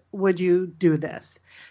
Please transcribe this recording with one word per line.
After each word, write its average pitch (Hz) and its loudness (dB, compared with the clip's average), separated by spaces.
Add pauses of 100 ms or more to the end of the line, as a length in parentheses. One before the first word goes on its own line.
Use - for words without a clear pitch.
(120)
would 190 0
you 180 2
do 165 0
this? - -12 (320)